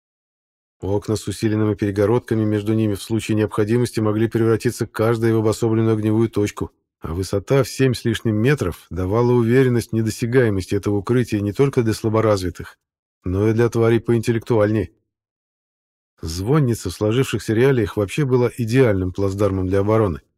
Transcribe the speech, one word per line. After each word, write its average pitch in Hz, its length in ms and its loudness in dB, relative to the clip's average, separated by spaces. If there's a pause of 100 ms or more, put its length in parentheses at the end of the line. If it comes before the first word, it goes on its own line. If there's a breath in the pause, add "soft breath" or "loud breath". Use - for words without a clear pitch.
(800)
Окна 101 360 -2
с - 120 -6
усиленными 107 480 0
перегородками 107 680 0
между 107 300 -2
ними 110 200 0
в 95 80 -8
случае 110 360 -2
необходимости 110 600 0
могли 107 280 0
превратиться 113 580 0
каждая 113 480 0
в 113 40 2
обособленную 110 580 0
огневую 107 340 0
точку, 104 420 -4 (320)
а 80 100 -8
высота 101 500 0
в - 60 -6
семь 131 240 0
с - 120 -6
лишним 110 300 -2
метров 110 540 -2
давала 104 440 0
уверенность 120 580 2
в - 20 -10
недосягаемости 113 840 0
этого 104 200 -2
укрытия 110 460 0
не 101 100 -2
только 135 320 0
для 110 100 0
слаборазвитых, 107 840 -2 (460)
но 98 240 0
и 110 40 2
для 117 140 2
тварей 113 320 2
поинтеллектуальнее. 110 920 0 (1300)
Звонница 107 680 0
в 85 40 -8
сложившихся 113 600 -2
реалиях 120 440 2
вообще 104 260 -2
была 123 340 2
идеальным 110 540 2
плацдармом 98 560 0
для 98 120 0
обороны. 101 420 0 (160)